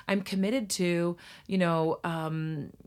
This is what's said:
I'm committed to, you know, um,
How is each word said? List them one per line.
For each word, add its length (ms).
I'm 140
committed 480
to, 460
you 100
know, 460
um, 680